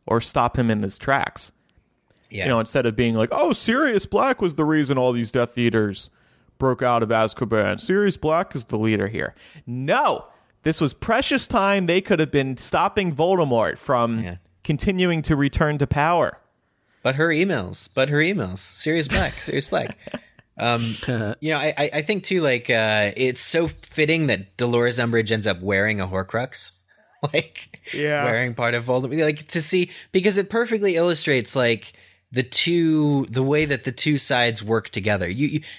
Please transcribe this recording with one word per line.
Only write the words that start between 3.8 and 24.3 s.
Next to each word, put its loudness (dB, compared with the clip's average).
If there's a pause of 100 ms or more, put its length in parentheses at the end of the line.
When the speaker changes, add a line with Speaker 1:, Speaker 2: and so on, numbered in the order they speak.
Speaker 1:
Black 0
was 0
the 0
reason 2
all 2
these -2
Death 0
Eaters 0 (480)
broke 0
out 2
of 0
Azkaban. 0
Sirius 2
Black -2
is -8
the -4
leader 0
here." -6 (320)
No, -2 (360)
this 0
was 0
precious 0
time 2
they 2
could 2
have 0
been 0
stopping 0
Voldemort 2
from 0
Speaker 2:
Yeah. -8 (280)
Speaker 1:
continuing 0
to 0
return 2
to 2
power. 0 (640)
Speaker 2:
But 0
her 2
emails, -2
but 0
her 0
emails, -2
Sirius -2
Black, 0
Sirius -6
Black. -4 (160)
Speaker 1:
<laughs> -10 (360)
Speaker 2:
Um, 0 (120)
Speaker 3:
<laughs> - (320)
Speaker 2:
you -2
know, 0
I, -2
I, 0
I 0
think -2
too, 0
like, 0
uh, 2
it's 0
so 2 (140)
fitting 0
that -2